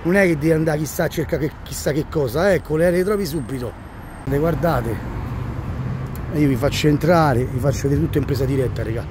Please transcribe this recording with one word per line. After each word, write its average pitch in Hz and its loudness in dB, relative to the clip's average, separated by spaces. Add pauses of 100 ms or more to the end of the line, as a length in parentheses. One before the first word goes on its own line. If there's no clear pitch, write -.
non 170 2
è 196 6
che 170 2
devi 151 2
andare 160 2
chissà 156 -2
a - 0
cercare 147 -2
che, 131 -4 (100)
chissà - -4
che 147 0
cosa, 156 2
ecco, 151 0
le, 170 2
le 180 2
trovi 202 0
subito. 131 -4 (540)
Le 139 0
guardate, 147 2 (1400)
e 151 2
io 147 4
vi 135 4
faccio 135 2
entrare, 151 4
vi 131 -4
faccio 131 0
vedere 143 2
tutto 156 0
in 131 0
presa 139 0
diretta, 127 0
regà. 110 -4